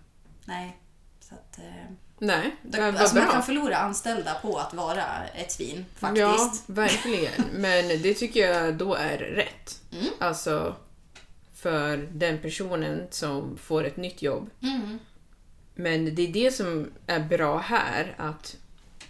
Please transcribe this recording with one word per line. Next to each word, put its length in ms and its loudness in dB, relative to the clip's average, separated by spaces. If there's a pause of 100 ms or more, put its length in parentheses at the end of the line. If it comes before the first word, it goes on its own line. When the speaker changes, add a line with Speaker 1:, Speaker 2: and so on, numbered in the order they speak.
(440)
Speaker 1:
nej. 320 -10 (440)
Så 140 -20
att, 240 -20
eh, 60 -18 (540)
Speaker 2:
Nej, 440 2
Speaker 1:
det, 180 -4
Speaker 2:
men 140 4
vad 80 4
Speaker 1:
alltså, 140 8
man 80 8
Speaker 2:
bra. 80 4
Speaker 1:
kan 100 4
förlora 340 0
anställda 580 -2
på 240 -4
att 160 -6
vara 300 -2 (300)
ett 180 -8
svin, 340 -8 (100)
faktiskt. 240 0
Speaker 2:
Ja, 320 4 (140)
verkligen. 800 2
Speaker 1:
<laughs> 60 -6
Speaker 2:
Men 360 4
det 260 4
tycker 380 4
jag 220 2
då 200 0
är 240 0
rätt. 600 -4 (120)
Speaker 1:
Mm. 140 -4 (140)
Speaker 2:
Alltså, 560 0 (800)
för 420 -2 (160)
den 260 0
personen 720 -4
som 460 -4
får 280 -2
ett 120 -4
nytt 260 -8
jobb. 280 -2 (120)
Speaker 1:
Mm. 360 -4 (760)
Speaker 2:
Men 400 0
det 140 2
är 40 -6
det 220 4
som 360 -2 (160)
är 140 0
bra 380 2
här, 600 0
att 380 -8 (540)